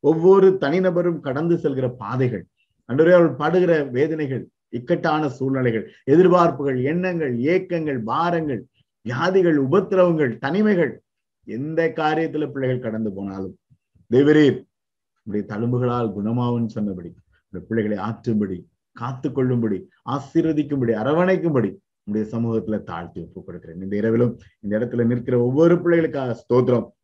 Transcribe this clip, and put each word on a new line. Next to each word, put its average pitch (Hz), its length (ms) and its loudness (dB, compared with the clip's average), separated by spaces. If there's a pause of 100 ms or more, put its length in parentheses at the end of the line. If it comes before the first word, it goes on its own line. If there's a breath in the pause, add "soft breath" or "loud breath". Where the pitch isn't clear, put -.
ஒவ்வொரு 185 440 6 (160)
தனிநபரும் 175 640 0
கடந்து 160 360 0
செல்கிற 131 220 -2 (160)
பாதைகள், 113 420 -2 (440)
ஆண்டவரே, 156 280 4
அவர்கள் 151 260 4
படுகிற 170 300 2 (240)
வேதனைகள், 143 460 -2 (360)
இக்கட்டான 156 440 -2 (140)
சூழ்நிலைகள், 127 480 -2 (280 loud breath)
எதிர்பார்ப்புகள், 160 680 4 (120)
எண்ணங்கள், 170 440 -2 (180)
ஏக்கங்கள், 165 480 -2 (100)
பாரங்கள், 156 500 -2 (460)
வியாதிகள், 165 600 2
உபத்திரவங்கள், 175 680 2 (120)
தனிமைகள், 175 480 0 (540)
எந்த 147 340 -6 (160)
காரியத்துல 156 560 -2
பிள்ளைகள் 127 320 -4
கடந்து 110 320 -4
போனாலும் 95 380 -10 (560)
தேவரீர் 143 480 6 (680)
உம்முடைய 104 240 -6
தழும்புகளால் 120 640 -2
குணமாவுன்னு 117 640 -4
சொன்னபடி 92 340 -6 (380)
இந்த 92 180 -14
பிள்ளைகளை 107 400 -2
ஆற்றும்படி, 104 520 -4 (380)
காத்து 127 400 -8
கொள்ளும்படி, 120 420 -2 (360)
ஆசீர்வதிக்கும்படி, 143 800 -2 (100)
அரவணைக்கும்படி 156 680 0 (320)
உம்முடைய 107 320 -4
சமூகத்துல 113 440 -2 (120)
தாழ்த்தி 85 340 -12
ஒப்பு 90 220 -18
கொடுக்கிறேன். 85 380 -16
இந்த 98 160 -6
இரவிலும் 113 340 0 (280 soft breath)
இந்த 101 160 -6
இடத்துல 117 340 -2
நிற்கிற 123 340 -2
ஒவ்வொரு 160 360 4
பிள்ளைகளுக்காக 143 600 0
ஸ்தோத்திரம். 123 460 2 (160)